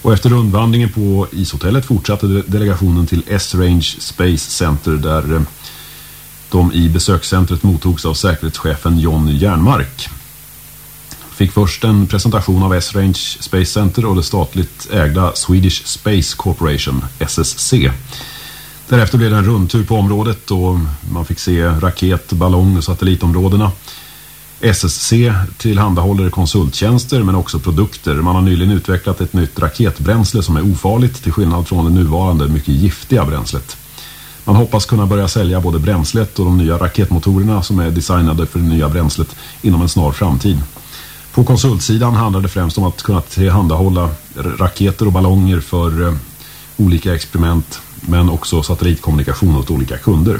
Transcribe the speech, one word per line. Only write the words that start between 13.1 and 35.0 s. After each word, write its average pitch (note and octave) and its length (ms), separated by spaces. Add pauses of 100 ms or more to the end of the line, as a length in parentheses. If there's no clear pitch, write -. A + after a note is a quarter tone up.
Space F#2 320
Center G#2 340
och G2 100
det F2 80
statligt - 680
ägda D#2+ 440
Swedish F#2 500
Space - 520
Corporation, C#2+ 680 (140)
S - 200
S - 200
C. C#2 320 (960)
Därefter A#2+ 300
blev A2+ 140
det G#2+ 60
en G2 80
rundtur G#2+ 380
på A2+ 140
området G#2 540
och F2+ 280 (320)
man E2+ 140
fick - 140
se E2+ 280
raket-, F2 680
ballong- F#2 440
och D#2+ 60
satellitområdena. F#2 880 (920)
S G#2+ 220
S - 180
C A#2 320 (240)
tillhandahåller G2 720
konsulttjänster G#2 960
men F#2+ 120
också E2+ 240
produkter. E2 560
Man F2+ 200
har F#2 60
nyligen F#2 300
utvecklat F#2 500
ett F2 120
nytt E2+ 260
raketbränsle F2 840
som D#2+ 140
är F#2+ 140
ofarligt A#2+ 520
till G2+ 80
skillnad F2 360
från E2+ 180
det E2 60
nuvarande E2+ 560
mycket D2+ 260
giftiga F#2 520
bränslet. C#2+ 520 (680)
Man G2 100
hoppas A2 300
kunna G#2+ 200